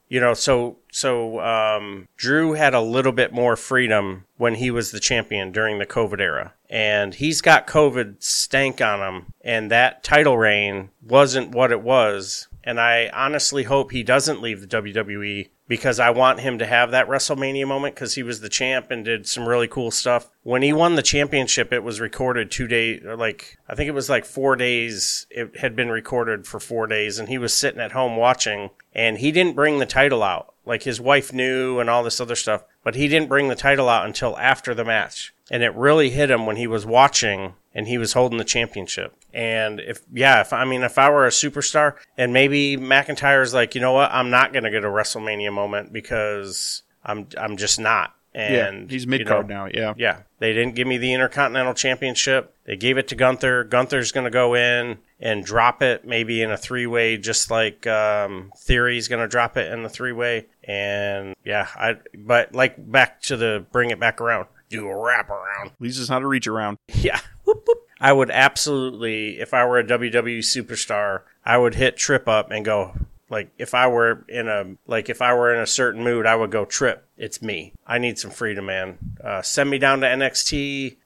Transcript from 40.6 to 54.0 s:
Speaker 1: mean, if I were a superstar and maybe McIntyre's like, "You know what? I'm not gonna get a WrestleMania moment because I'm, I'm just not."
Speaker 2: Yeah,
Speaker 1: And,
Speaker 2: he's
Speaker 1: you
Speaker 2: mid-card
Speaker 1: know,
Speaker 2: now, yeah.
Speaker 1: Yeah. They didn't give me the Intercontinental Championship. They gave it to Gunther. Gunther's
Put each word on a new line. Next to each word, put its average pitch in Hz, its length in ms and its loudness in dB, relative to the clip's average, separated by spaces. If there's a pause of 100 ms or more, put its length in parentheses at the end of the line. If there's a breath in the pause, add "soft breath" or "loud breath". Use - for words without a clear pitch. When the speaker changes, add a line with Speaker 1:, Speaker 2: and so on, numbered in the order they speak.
Speaker 1:
mean, 127 180 -2
if 123 160 0
I 139 120 8
were 143 160 6
a 117 40 4
superstar 147 640 0 (220 loud breath)
and 123 160 0
maybe 139 440 4
McIntyre's 135 800 2
like, 120 200 2
"You 127 60 -4
know 127 120 2
what? 135 200 4
I'm 123 180 0
not 127 220 6
gonna 113 180 -2
get 104 140 -2
a 104 40 -2
WrestleMania 104 640 -4
moment 101 400 -4
because 104 880 -6 (220)
I'm, 104 320 -8
I'm 107 200 -6
just 101 240 -2
not." 107 340 0 (200)
Speaker 2:
Yeah, 104 340 0
Speaker 1:
And, 101 220 -12
Speaker 2:
he's 131 140 -8
Speaker 1:
you 123 60 -6
Speaker 2:
mid-card 107 380 0
Speaker 1:
know, 101 180 -8
Speaker 2:
now, - 80 -10
yeah. 107 220 -4
Speaker 1:
Yeah. 113 200 -2 (220)
They 113 160 0
didn't 117 200 0
give 123 120 -2
me 127 100 -2
the 127 160 -2
Intercontinental 127 640 0
Championship. 131 800 -2 (100)
They 104 120 -6
gave 123 200 0
it 131 120 -2
to 131 60 -10
Gunther. 127 500 0
Gunther's 123 480 0